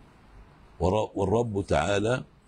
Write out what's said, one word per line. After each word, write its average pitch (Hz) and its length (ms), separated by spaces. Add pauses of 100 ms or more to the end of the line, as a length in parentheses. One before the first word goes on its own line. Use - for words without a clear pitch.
(800)
ور-، 98 360
والرب 101 520
تعالى 101 560 (240)